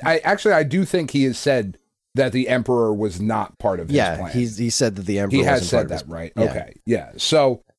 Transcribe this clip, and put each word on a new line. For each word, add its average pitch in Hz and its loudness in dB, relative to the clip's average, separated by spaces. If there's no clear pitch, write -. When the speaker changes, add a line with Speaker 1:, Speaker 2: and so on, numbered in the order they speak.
Speaker 1:
I 165 2
actually, 196 2
I 160 4
do 165 0
think 160 0
he 143 2
has 127 2
said 120 -2
that 127 0
the 127 0
Emperor 120 2
was 101 -2
not 107 -2
part 95 -2
of 82 -8
his 143 0
Speaker 2:
Yeah, 90 0
Speaker 1:
plan. 87 -8
Speaker 2:
he's, 117 -2
he 117 -2
said 113 0
that 95 -8
the 101 0
Emperor 101 0
Speaker 1:
He - 2
has 135 2
Speaker 2:
wasn't 87 -4
part 117 2
Speaker 1:
said 98 -2
Speaker 2:
of - -8
his - -10
Speaker 1:
that, 82 -14
right? 82 -12
Speaker 2:
Yeah. 110 2
Speaker 1:
Okay, - -4
yeah. 104 -2
So, 139 2